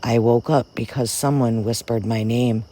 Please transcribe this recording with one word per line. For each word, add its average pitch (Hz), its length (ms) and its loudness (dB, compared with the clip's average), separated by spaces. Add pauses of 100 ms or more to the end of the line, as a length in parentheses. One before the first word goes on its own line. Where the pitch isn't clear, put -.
I 117 160 2
woke 117 300 2
up 143 260 2
because 120 360 -4
someone 123 520 0
whispered 113 420 -4
my 113 180 -2
name. 113 480 0